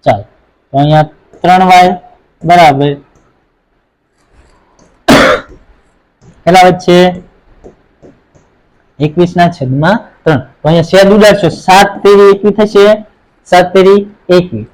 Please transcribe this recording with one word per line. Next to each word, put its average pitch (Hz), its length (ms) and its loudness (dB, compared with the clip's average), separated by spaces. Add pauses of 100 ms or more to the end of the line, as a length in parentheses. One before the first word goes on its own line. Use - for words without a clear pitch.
ચાલો, 107 200 -4 (480)
તો 135 60 -4
અહીંયા 151 240 0 (400)
ત્રણ 185 240 0
વાય 180 340 0 (420)
બરાબર 147 540 0 (3500)
કેટલા 180 260 2
વધશે? 180 520 -2 (1800)
એકવીસ 170 380 -4
ના 175 120 0
છેદમાં 151 500 -4 (260)
ત્રણ. 151 160 -2
તો - 280 -10
અહીંયા 165 220 -2
છેદ 196 220 2
ઉડાડશો, 208 360 2
સાત 190 400 0 (140)
તેરી 202 280 4
એકવીસ 202 260 -2
થશે, 208 300 0 (580)
સાત 180 280 -2
તેરી 190 280 2 (280)
એકવીસ. 180 460 -4